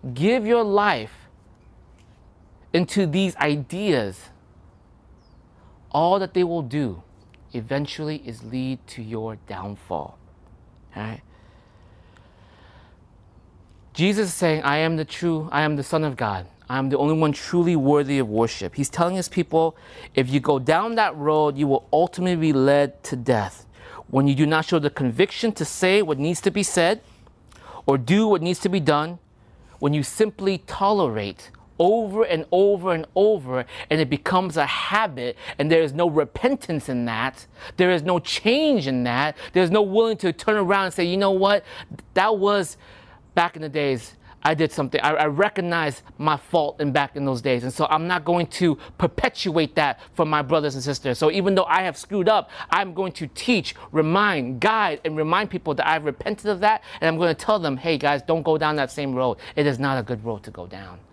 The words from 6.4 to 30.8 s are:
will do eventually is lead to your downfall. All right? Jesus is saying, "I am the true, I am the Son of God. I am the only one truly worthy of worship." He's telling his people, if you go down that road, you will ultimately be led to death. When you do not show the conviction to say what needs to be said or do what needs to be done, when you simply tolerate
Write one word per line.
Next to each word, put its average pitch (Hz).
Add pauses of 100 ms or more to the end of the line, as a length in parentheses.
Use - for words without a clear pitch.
will 165
do 120 (500)
eventually 143
is 117
lead 127
to -
your 110 (120)
downfall. 95 (760)
All 104
right? 110 (2750)
Jesus 196
is -
saying, 156
"I 139
am 160
the 156
true, 160
I 147
am 151
the 139
Son 156
of 139
God. 98 (220)
I 127
am 135
the 135
only 147
one 156
truly 175
worthy 143
of 123
worship." 107
He's 139
telling 175
his 180
people, 160 (400)
if 131
you 139
go 139
down 170
that 202
road, 151
you 147
will 135
ultimately 170
be -
led 139
to -
death. 117 (400)
When 135
you 139
do 147
not 156
show 170
the 147
conviction 143
to 160
say 190
what 156
needs 156
to 196
be 196
said 185 (840)
or 139
do 185
what 190
needs 175
to 196
be 190
done, 151 (580)
when 143
you 147
simply 196
tolerate 131 (260)